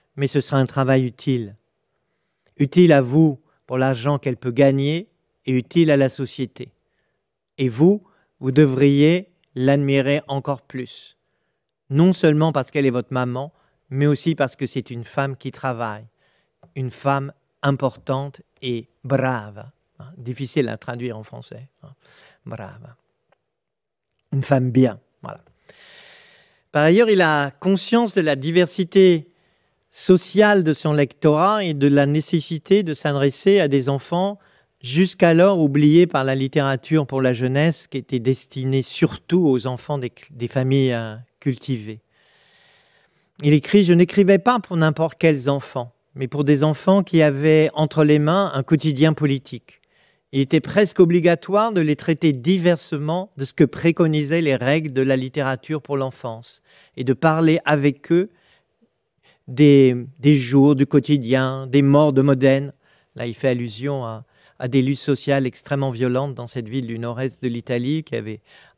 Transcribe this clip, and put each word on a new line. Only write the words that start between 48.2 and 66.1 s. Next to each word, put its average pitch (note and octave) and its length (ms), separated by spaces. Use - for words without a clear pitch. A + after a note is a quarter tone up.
un C3+ 80
quotidien D3+ 520
politique. C#3 680
Il C3+ 80
était C#3+ 180
presque - 400
obligatoire F3 720
de F#3+ 80
les D3+ 160
traiter D#3 380
diversement E3 1040
de C3+ 80
ce - 80
que D#3 100
préconisaient D#3 800
les C#3 160
règles D3 340
de C3 100
la C3+ 140
littérature C3 640
pour C#3+ 140
l'enfance B2+ 680
et C3 80
de B2+ 80
parler D#3+ 500
avec D3 480
eux F3+ 180
des, C3+ 480
des D3 160
jours, C3+ 400
du C3+ 100
quotidien, C3 800
des C3+ 160
morts C#3+ 300
de C3+ 100
Modène. » C3+ 520
Là, A#2+ 100
il A2+ 100
fait C#3 120
allusion B2 560
à, A2+ 220
à B2+ 80
des C3 140
luttes C3+ 160
sociales C#3 480
extrêmement C3+ 460
violentes B2+ 440